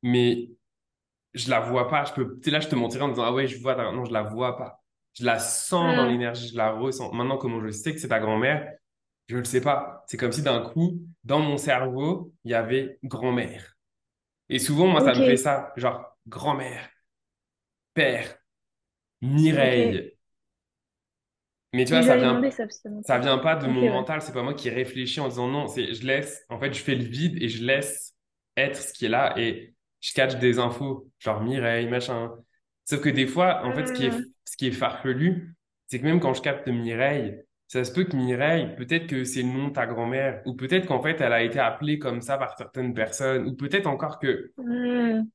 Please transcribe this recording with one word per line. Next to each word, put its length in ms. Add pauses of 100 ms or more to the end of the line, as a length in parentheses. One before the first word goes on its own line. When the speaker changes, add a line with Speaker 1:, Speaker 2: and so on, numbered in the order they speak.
Speaker 1:
Mais 480 (840)
je 160
la 100
vois 280
pas. 180
Je 80
peux, 240
tu 80
sais, 60
là, 80
je 80
te 80
mentirais 280
en 60
disant, « 160
Ah 80
ouais, 120
je 140
vois 140
ta-, » 200
non, 120
je 60
la 120
vois 320
pas. 260 (320)
Je 100
la 160
sens 560
dans 80
Speaker 2:
Hmm. 20
Speaker 1:
l'énergie, 420
je 80
la 160
ressens. 400
Maintenant, 260
comment 240
je 80
sais 240
que 60
c'est 80
ta 120
grand-mère, 520 (560)
je 100
le 60
sais 180
pas. 460
C'est 100
comme 140
si 100
d'un 200
coup, 380 (240)
dans 160
mon 180
cerveau, 760 (100)
il 80
y 20
avait 500
grand-mère. 720 (720)
Et 100
souvent, 280
moi, 140
ça 120
me 80
Speaker 2:
Ok. 20
Speaker 1:
fait 140
ça, 380
genre 400 (120)
grand-mère, 600 (1040)
père, 440 (840)
Mireille. 720
Speaker 2:
Ok. 220 (1500)
Speaker 1:
Mais 120
tu 60
Speaker 2:
Mais 100
Speaker 1:
vois, 20
Speaker 2:
je 40
Speaker 1:
ça 100
Speaker 2:
vais 0
Speaker 1:
vient, 80
Speaker 2:
demander 260
ça, 140
parce 140
que 60
ça 40 (140)
Speaker 1:
ça 160
Speaker 2:
m'intéresse. 0
Speaker 1:
vient 200
pas 180
de 100
Speaker 2:
Ok, 100
Speaker 1:
mon 60
Speaker 2:
ouais. 100
Speaker 1:
mental, 300
c'est 100
pas 100
moi 120
qui 160
réfléchis 500
en 80
disant 200
non, 200
c'est, 260
je 120
laisse, 420
en 100
fait, 160
je 80
fais 120
le 100
vide 380
et 60
je 160
laisse 500 (440)
être 180
ce 160
qui 140
est 20
là 300
et 360 (260)
je 120
catch 260
des 200
infos, 500 (100)
genre 240
Mireille, 460
machin. 440 (520)
Sauf 160
que 80
des 180
fois, 380
en 100
fait, 120
ce 60
qui 140
est, 40
Speaker 2:
Mm. 140 (200)
Speaker 1:
ce 120
qui 120
est 40
farfelu, 840 (340)
c'est 120
que 40
même 160
quand 140
je 80
capte 260
Mireille, 680 (280)
ça 180
se 80
peut 120
que 120
Mireille, 600
peut-être 300
que 180
c'est 180
le 60
nom 200
de 60
ta 120
grand-mère, 600
ou 80
peut-être 320
qu'en 160
fait, 180
elle 140
a 80
été 160
appelée 400
comme 240
ça 160
par 180
certaines 380
personnes, 520
ou 100
peut-être 300
encore 320
que 380
Speaker 2:
Mm. 680 (100)